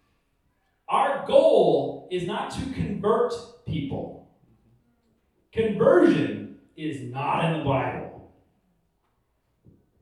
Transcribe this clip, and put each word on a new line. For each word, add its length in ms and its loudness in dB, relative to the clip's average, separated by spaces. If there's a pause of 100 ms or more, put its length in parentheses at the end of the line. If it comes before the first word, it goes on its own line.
(880)
Our 380 0
goal 880 4
is 160 -4
not 240 -6
to 100 -10 (120)
convert 600 -2 (320)
people. 640 -8 (1200)
Conversion 1040 2 (180)
is 260 -8 (100)
not 340 -2
in 140 0
the 60 -6
Bible. 680 -4 (1700)